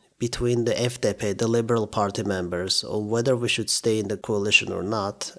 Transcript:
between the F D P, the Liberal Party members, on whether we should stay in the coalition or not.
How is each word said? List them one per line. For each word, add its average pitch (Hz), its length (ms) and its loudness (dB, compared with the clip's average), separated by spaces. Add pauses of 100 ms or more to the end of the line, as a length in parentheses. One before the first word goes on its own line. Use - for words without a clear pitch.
(180)
between 120 460 0
the 113 140 0
F 120 220 -2
D 104 140 2
P, 104 180 -2
the 113 160 0
Liberal 113 380 2
Party 104 360 0
members, 92 600 -2
on 107 240 -4
whether 120 260 2
we 117 140 0
should 110 220 -2
stay 110 280 2
in 98 100 -2
the 101 100 -2
coalition 104 540 2
or 90 100 -2
not. 101 560 -4